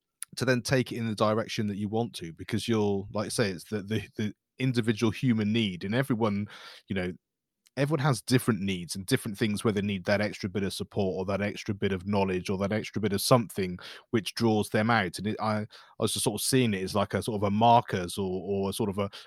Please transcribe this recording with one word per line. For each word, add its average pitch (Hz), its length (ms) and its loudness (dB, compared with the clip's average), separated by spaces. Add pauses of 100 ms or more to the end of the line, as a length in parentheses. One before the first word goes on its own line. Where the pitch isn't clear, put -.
(360)
to - 100 -2
then 123 160 4
take 127 300 2
it 104 60 -6
in 117 100 -2
the 110 80 -2
direction 110 500 0
that 101 120 -4
you 104 120 -2
want 110 240 -2
to, 82 200 -10
because 95 340 -4
you're, 104 440 0
like 104 140 -4
I - 40 -8
say, 110 200 0
it's 90 140 -8
the, 107 180 -6
the, 104 220 -4 (120)
the 107 180 -4 (260)
individual 117 500 0
human 110 420 2
need, 101 320 0
and 101 120 -4
everyone, 110 520 0 (400)
you 101 80 -4
know, 92 160 -2 (640)
everyone 143 260 0
has 139 180 2
different 120 400 2
needs 92 340 -4
and 98 120 -10
different 113 300 -2
things 104 260 0
where 113 80 4
they 101 100 0
need 98 220 -2
that 101 180 2
extra 104 280 -4
bit 98 140 -2
of 95 100 -2
support 95 440 -2
or 92 80 -4
that 98 160 -2
extra 104 320 -4
bit 98 200 -2
of 92 120 -6
knowledge 95 440 0
or 98 80 0
that 98 160 0
extra 104 280 -4
bit 101 120 0
of 98 80 0
something 92 580 2 (320)
which 107 240 -2
draws 110 340 2
them 110 220 2
out. 98 260 2
And 95 100 -4
it, 107 140 -2
I, 107 200 0
I 107 40 -6 (320)
was 110 160 0
just - 120 -2
sort 104 140 0
of - 60 -4
seeing 123 280 4
it 92 100 -2
as 92 100 -6
like 101 200 2
a 98 100 0
sort 107 180 -2
of - 20 -2
a 98 80 2
markers 110 640 4
or, 92 260 -2
or 98 260 -2
a 98 40 -4
sort 107 160 -2
of 95 100 -4
a, 101 100 0 (180)